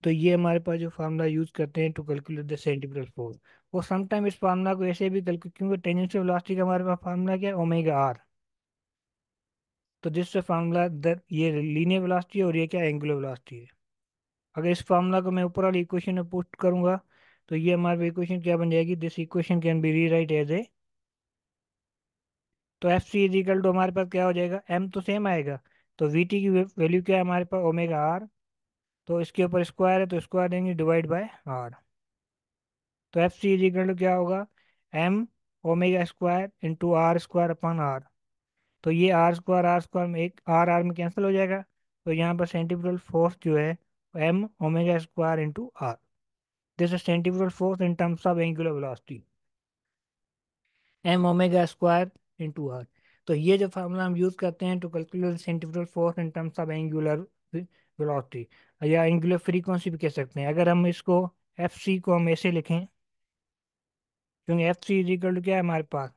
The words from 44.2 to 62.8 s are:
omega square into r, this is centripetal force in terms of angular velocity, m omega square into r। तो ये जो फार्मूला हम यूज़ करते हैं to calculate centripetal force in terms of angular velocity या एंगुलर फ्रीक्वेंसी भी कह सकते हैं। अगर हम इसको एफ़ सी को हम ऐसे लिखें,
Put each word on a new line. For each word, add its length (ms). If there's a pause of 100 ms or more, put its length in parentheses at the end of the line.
omega 380
square 420
into 260 (140)
r, 140 (800)
this 140
is 100
centripetal 480
force 300
in 160
terms 300
of 120
angular 340
velocity, 440 (1900)
m 220
omega 400
square 440 (300)
into 320
r। 120 (440)
तो 60
ये 240
जो 100
फार्मूला 360
हम 120
यूज़ 200
करते 300
हैं 140
to 140
calculate 500
centripetal 500
force 240
in 140
terms 320
of 120
angular 400 (840)
velocity 460 (360)
या 240
एंगुलर 340
फ्रीक्वेंसी 520
भी 80
कह 100
सकते 320
हैं। 80
अगर 200
हम 180
इसको 300 (420)
एफ़ 200
सी 220
को 140
हम 140
ऐसे 220
लिखें, 360 (1600)